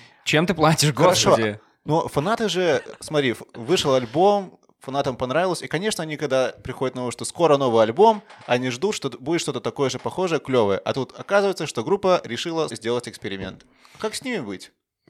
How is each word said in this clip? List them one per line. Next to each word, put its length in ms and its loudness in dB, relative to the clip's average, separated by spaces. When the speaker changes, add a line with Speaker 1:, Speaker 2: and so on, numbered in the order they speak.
Speaker 1:
Чем 220 2
ты 80 -2
платишь, 400 2
Speaker 2:
Хорошо. 380 4
Speaker 1:
господи? 280 2
Speaker 2:
Ну, 240 0
фанаты 400 -2
же, 340 0
смотри, 320 0
ф-, 100 -8
вышел 400 0
альбом, 640 2
фанатам 360 -4
понравилось, 460 -2
и, 40 -10
конечно, 380 -4
они, 120 -8
когда 360 0
приходят 320 -6
на 60 -10
новость, 180 -6
что 60 -8
скоро 320 4
новый 260 4
альбом, 400 4
они 240 0
ждут, 240 -2
что 160 -6
т-, 80 -14
будет 220 -2
что-то 200 -6
такое 300 -2
же 80 -6
похожее, 400 -4
клёвое. 400 2
А 140 -4
тут 260 -6
оказывается, 480 0
что 160 -6
группа 400 2
решила 460 -4
сделать 400 -4
эксперимент. 580 -10
Как 160 -6
с 80 -10
ними 160 -4
быть? 320 -10